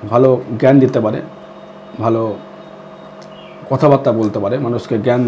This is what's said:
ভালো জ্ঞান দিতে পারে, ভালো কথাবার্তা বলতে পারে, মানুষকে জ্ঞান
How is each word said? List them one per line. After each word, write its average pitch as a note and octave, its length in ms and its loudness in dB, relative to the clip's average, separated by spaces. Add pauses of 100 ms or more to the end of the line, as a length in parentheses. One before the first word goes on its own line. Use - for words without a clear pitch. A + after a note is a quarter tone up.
(100)
ভালো B2+ 180 4 (300)
জ্ঞান C3+ 200 4
দিতে C3 220 2
পারে, A2 180 -2 (840)
ভালো A2+ 220 -2 (1500)
কথাবার্তা C#3 420 2
বলতে A2 260 -2
পারে, G#2 200 -2
মানুষকে A#2+ 400 -4
জ্ঞান B2 300 0